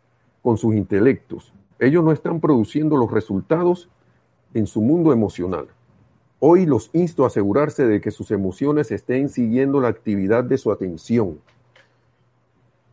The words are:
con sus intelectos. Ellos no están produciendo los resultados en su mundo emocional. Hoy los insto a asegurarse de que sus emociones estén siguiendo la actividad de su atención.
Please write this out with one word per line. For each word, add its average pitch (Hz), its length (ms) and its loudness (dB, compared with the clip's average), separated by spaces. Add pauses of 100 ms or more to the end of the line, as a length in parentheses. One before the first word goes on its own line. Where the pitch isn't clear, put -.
(420)
con 117 160 0
sus 110 160 0
intelectos. 104 800 -2 (240)
Ellos 156 260 2
no 160 80 4
están 165 280 -4
produciendo 147 560 0
los 117 140 0
resultados 160 760 -2 (640)
en 110 140 -2
su 107 160 -4
mundo 160 300 4
emocional. 90 560 -2 (680)
Hoy 175 280 6
los 127 260 0
insto 165 320 0
a 123 40 2
asegurarse 127 580 0
de 104 140 2
que 104 100 -6
sus - 200 -10
emociones 131 600 -2
estén 127 380 -4
siguiendo 131 520 0
la 123 80 2
actividad 107 560 -2
de 131 140 -2
su - 120 -4
atención. 95 680 -4 (1500)